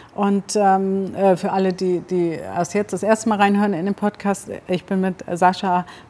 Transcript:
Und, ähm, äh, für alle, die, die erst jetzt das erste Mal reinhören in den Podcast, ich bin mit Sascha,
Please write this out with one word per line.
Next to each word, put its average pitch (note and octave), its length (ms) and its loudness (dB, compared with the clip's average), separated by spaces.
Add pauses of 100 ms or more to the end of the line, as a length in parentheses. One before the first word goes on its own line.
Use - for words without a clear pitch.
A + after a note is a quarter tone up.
(140)
Und, G3+ 420 0
ähm, F#3+ 580 2
äh, F#3+ 220 4
für G3 160 -4
alle, F#3+ 200 0
die, F3+ 280 -2
die E3+ 320 -2
erst D3+ 420 -6
jetzt G#3 180 -2
das F#3 100 -4
erste A3 260 2
Mal G#3+ 100 0
reinhören G3+ 340 4
in E3+ 140 -2
den G3+ 80 -2
Podcast, G3+ 540 -4 (200)
ich F3+ 160 -2
bin G3 160 -2
mit F#3 320 -4
Sascha, F3+ 540 0 (240)